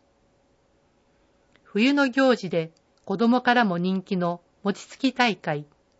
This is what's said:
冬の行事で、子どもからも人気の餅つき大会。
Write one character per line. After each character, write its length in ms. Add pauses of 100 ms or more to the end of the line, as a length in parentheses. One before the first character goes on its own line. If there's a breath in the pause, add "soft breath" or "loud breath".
(1600)
冬 280
の 160
行 280
事 140
で、 200 (340)
子 120
ど 100
も 140
か 140
ら 100
も 140
人 240
気 140
の 240 (220)
餅 240
つ 100
き 160
大 240
会。 300 (340)